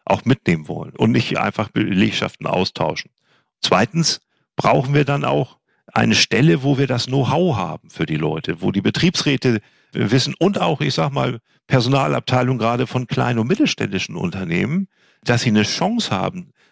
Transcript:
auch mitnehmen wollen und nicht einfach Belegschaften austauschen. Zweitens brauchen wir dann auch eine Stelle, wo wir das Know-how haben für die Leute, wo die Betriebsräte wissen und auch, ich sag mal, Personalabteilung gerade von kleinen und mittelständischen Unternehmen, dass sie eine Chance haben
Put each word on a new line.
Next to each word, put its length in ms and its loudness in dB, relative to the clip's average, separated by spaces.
auch 220 0
mitnehmen 420 0
wollen 300 -10
und 140 4
nicht 260 0
einfach 320 -2
Belegschaften 800 -2
austauschen. 640 -2
Zweitens 580 0
brauchen 400 2
wir 100 4
dann 180 -2
auch 360 -2
eine 220 2
Stelle, 480 2
wo 160 2
wir 80 2
das 180 -2
Know-how 500 0
haben 360 -6
für 160 -4
die 100 -2
Leute, 460 -4
wo 80 0
die 100 0
Betriebsräte 800 0
wissen 480 0
und 200 2
auch, 220 -2
ich 140 -2
sag 160 0
mal, 260 -2
Personalabteilung 880 2
gerade 300 0
von 180 -4
kleinen 320 -2
und 100 0
mittelständischen 680 -2
Unternehmen, 720 -2
dass 200 0
sie 60 0
eine 120 4
Chance 480 -2
haben 400 -4